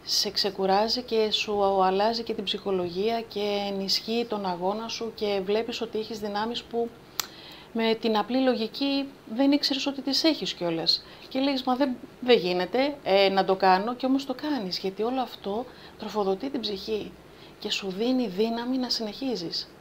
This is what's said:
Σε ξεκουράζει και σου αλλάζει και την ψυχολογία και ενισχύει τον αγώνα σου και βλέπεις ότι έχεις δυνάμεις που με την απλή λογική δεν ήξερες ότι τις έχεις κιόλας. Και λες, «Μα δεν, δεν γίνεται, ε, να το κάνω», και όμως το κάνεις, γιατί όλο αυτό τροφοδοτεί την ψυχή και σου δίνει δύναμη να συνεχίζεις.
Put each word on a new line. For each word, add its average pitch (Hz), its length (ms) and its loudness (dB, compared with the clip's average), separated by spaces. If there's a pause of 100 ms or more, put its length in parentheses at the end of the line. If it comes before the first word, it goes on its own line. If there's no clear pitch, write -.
Σε - 280 -2
ξεκουράζει 196 680 0
και 220 300 2
σου 196 520 2
αλλάζει 208 400 2
και 226 100 -4
την 214 100 -4
ψυχολογία 190 800 -2
και 202 500 -2
ενισχύει 202 580 0
τον 208 160 -4
αγώνα 190 420 -2
σου 226 280 -6
και 202 300 0
βλέπεις 226 360 -2
ότι 220 180 -4
έχεις 220 200 -8
δυνάμεις 208 440 -4
που 233 260 -2 (840)
με 226 280 2
την 220 160 2
απλή 226 200 0
λογική 262 680 0 (300)
δεν 277 160 4
ήξερες 285 340 0
ότι 269 160 -4
τις 269 220 -2
έχεις 294 300 2
κιόλας. 165 500 0 (260)
Και 262 100 -2
λες, 269 240 0
«Μα 254 120 2
δεν, 254 200 2 (240)
δεν 247 180 6
γίνεται, 180 640 2
ε, 196 260 6
να 190 160 4
το 190 100 4
κάνω», 190 400 4
και 247 100 -6
όμως 269 200 2
το 254 80 -4
κάνεις, 254 440 -2
γιατί 190 260 -2
όλο 254 180 0
αυτό 226 440 -4 (340)
τροφοδοτεί 202 500 0
την 269 100 -2
ψυχή 208 520 -4 (480)
και 208 100 -6
σου 202 280 -2
δίνει 247 300 2
δύναμη 226 500 0
να 254 120 -2
συνεχίζεις. 214 800 -4 (120)